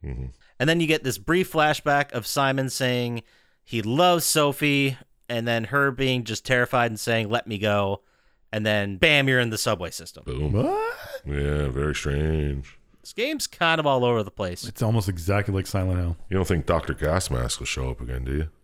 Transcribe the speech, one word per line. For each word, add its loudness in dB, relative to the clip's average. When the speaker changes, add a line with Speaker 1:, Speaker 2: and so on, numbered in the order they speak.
Speaker 1:
Mm-hmm. -8
Speaker 2:
And 2
then 4
you 2
get 2
this -4
brief 0
flashback 2
of -6
Simon 0
saying -2
he -4
loves 4
Sophie, 2
and -2
then 0
her 2
being 0
just -6
terrified 2
and -8
saying, 0
"Let -2
me -4
go." 0
And -2
then, 0
bam, 4
you're 4
in 0
the -4
subway -2
system. -14
Speaker 1:
Boom. -2
Speaker 3:
What? 0
Speaker 1:
Yeah, -2
very -2
strange. -2
Speaker 2:
This -20
game's -4
kind 0
of 2
all 4
over 2
the -6
place. -6
Speaker 3:
It's -8
almost 2
exactly 0
like 0
Silent 0
Hill. -2
Speaker 1:
You 0
don't 4
think 2
Doctor 0
Gas 0
Mask -2
will -10
show -4
up -8
again, -6
do -4
you? -2